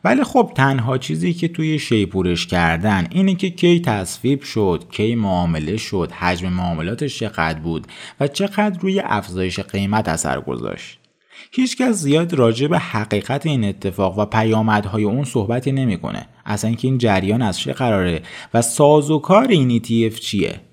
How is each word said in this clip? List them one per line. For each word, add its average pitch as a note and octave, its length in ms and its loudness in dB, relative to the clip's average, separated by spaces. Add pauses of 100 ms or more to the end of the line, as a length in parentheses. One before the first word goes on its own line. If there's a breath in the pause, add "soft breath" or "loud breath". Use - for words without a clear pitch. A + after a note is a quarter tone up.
ولی B3 200 4
خب - 300 2
تنها C3+ 440 2
چیزی D#3 340 -2
که E3 160 -2
توی D#3 300 -2
شیپورش F#2 680 0
کردن F2 640 2
اینه F#3+ 240 2
که F#3 160 -2
کی F3 300 4
تصویب B2 640 -2
شد، F#2 480 0
کی A2 240 0
معامله F2 640 0
شد، F#2+ 420 -4
حجم F2+ 300 -2
معاملاتش F2+ 720 -4
چقدر E2 400 -4
بود D#2+ 280 -6 (340 loud breath)
و C#3+ 60 2
چقدر G3 540 -2
روی F#3+ 240 -2
افزایش F#2 560 -4
قیمت G2+ 480 -2
اثر C#2+ 320 -2
گذاشت. A1+ 580 -8 (540 loud breath)
هیچکس B3+ 420 0
زیاد E3 400 2
راجع A#2+ 320 4
به E3 120 2
حقیقت A2 680 -2
این C3 180 0
اتفاق F#2+ 540 -2
و G#2 60 2
پیامدهای A2 800 2
اون B2 200 -2
صحبتی B2+ 480 -2
نمی‌کنه. G#2 540 -2 (200 soft breath)
اصلاً G#2+ 280 -2
که C3 140 -2
این C3 100 2
جریان G#2 440 2
از G2 160 -2
چه - 140 -4
قراره F#2+ 500 0 (320 loud breath)
و A#2 80 4
سازوکار D3+ 880 4
این C#3 220 4
ای A#2 100 2
تی A2+ 260 2
اف A2 140 -4
چیه؟ C#2+ 400 -4 (120)